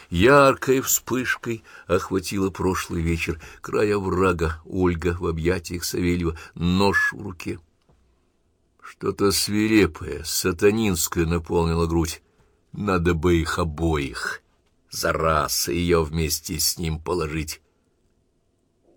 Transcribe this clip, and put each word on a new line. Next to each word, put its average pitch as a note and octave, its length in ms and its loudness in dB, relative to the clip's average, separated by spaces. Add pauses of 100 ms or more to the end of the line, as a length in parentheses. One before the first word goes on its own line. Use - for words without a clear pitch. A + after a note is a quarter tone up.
Яркой C3 720 6
вспышкой - 840 -4 (220)
охватила F#2+ 640 0
прошлый F2+ 540 -2
вечер. E2 360 -2 (220)
Край G#2+ 320 0
оврага, F2+ 720 0
Ольга F2 540 0
в F2 80 -4
объятиях E2+ 560 -4
Савельева, F2 520 -2 (200)
нож F#2 580 0
в - 80 -14
руке. F#2+ 380 -12 (1200)
Что-то G2 500 0
свирепое, F#2+ 920 2
сатанинское F#2 1040 0
наполнило E2+ 580 0
грудь. E2 380 -2 (480)
Надо F2+ 420 0
бы E2+ 220 2
их E2 240 -2
обоих, D#2 800 -4 (480)
за - 220 -2
раз, D#2 580 0
и - 80 -2
ее E2+ 260 4
вместе D#2+ 560 -4
с - 200 -2
ним D#2+ 200 -4
положить. D#2 640 -4 (1400)